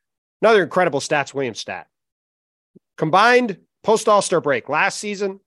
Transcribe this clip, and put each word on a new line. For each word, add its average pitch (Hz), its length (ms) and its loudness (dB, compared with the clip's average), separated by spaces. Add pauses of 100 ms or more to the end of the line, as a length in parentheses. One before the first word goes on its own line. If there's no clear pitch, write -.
(420)
Another 208 200 6
incredible 156 380 0
Stats 143 320 -4
Williams 131 260 -6
stat. 90 280 -12 (1120)
Combined 208 600 2 (240)
post 214 260 0
All-Star 196 320 2
break 135 280 -4
last 175 300 -2
season 196 480 -8